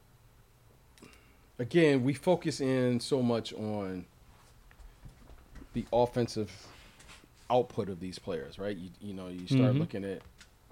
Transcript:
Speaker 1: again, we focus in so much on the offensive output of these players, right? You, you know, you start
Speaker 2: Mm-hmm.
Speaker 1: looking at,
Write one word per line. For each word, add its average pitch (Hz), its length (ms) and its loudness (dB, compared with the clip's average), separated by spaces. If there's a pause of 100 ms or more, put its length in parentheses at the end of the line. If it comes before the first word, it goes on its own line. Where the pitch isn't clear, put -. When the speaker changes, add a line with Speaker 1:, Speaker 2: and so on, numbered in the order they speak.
(1600)
Speaker 1:
again, 139 460 4
we 139 100 2
focus 165 460 0
in 127 400 2
so 131 220 0
much 117 320 0
on 101 520 -4 (1700)
the 120 200 -4
offensive 117 580 0 (960)
output 120 380 2
of 90 140 -8
these 90 180 -10
players, 78 400 -8
right? 101 160 -4
You, 90 140 -12 (100)
you 101 140 -12
know, 92 160 -10
you 90 180 -10
start 135 140 4
Speaker 2:
Mm-hmm. 127 180 4
Speaker 1:
looking 104 240 -4
at, 98 180 -6 (500)